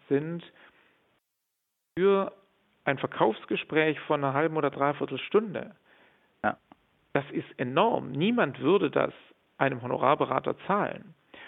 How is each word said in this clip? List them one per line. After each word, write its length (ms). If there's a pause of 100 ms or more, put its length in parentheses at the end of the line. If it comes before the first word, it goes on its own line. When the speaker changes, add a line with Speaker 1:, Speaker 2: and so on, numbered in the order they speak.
Speaker 1:
sind, 360 (1500)
für 340 (540)
ein 120
Verkaufsgespräch 1040
von 220
einer 100
halben 220
oder 140
dreiviertel 500
Stunde. 560 (680)
Speaker 2:
Ja. 140 (560)
Speaker 1:
Das 180
ist 160 (100)
enorm. 540
Niemand 500
würde 280
das 240 (440)
einem 240
Honorarberater 720 (120)
zahlen. 460 (340)